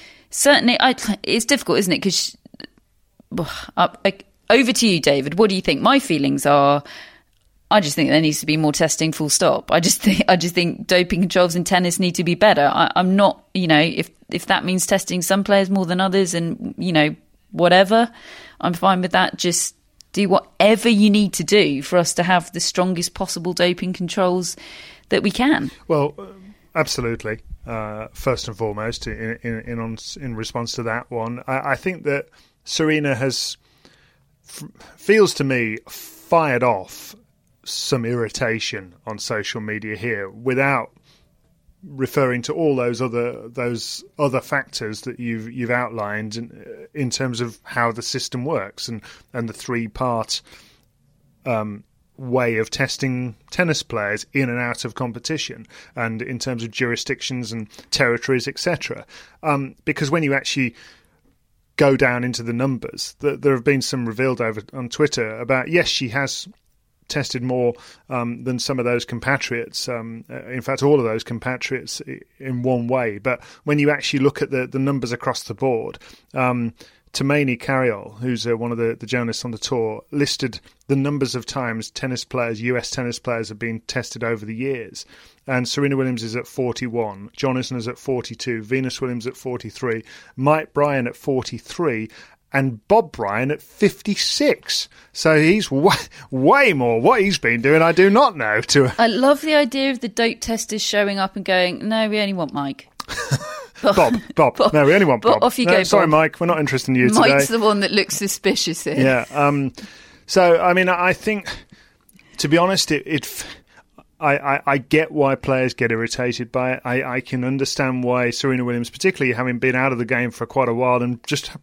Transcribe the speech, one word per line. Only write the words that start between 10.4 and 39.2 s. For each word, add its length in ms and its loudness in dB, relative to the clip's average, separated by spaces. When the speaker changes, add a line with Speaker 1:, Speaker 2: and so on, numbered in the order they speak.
Speaker 1:
think 320 -2
doping 340 2
controls 340 2
in 80 0
tennis 380 2
need 160 0
to 80 0
be 100 2
better. 380 6
I, 240 2
I'm 200 4
not, 380 2
you 140 -2
know, 120 6
if, 300 0
if 160 -4
that 180 2
means 220 0
testing 360 0
some 220 0
players 260 4
more 160 0
than 140 0
others 340 2
and, 420 -4
you 160 -2
know, 220 4
whatever, 600 6
I'm 140 -2
fine 280 2
with 100 -4
that. 240 2
Just 400 -2
do 160 0
whatever 600 4
you 220 6
need 240 4
to 100 -4
do 380 4
for 140 0
us 180 2
to 100 0
have 280 0
the 80 -6
strongest 540 -2
possible 380 -6
doping 400 0
controls 640 -2
that 120 2
we 80 0
can. 400 0
Speaker 2:
Well, 320 0
uh, 80 -16
absolutely. 640 -4
Uh, 460 -8
first 340 -2
and 100 -10
foremost, 500 -6
in, 360 -8
in, 180 -6
in, 200 -10
on, 160 -8
in 160 -8
response 360 -6
to 100 -8
that 280 -6
one, 360 -6
I, 260 -2
I 40 -2
think 280 -6
that 240 -2
Serena 500 0
has, 420 -4
f-, 220 -16
feels 380 6
to 100 -2
me, 340 -2
fired 760 0
off 540 -2
some 400 -4
irritation 920 -4
on 120 -10
social 440 -6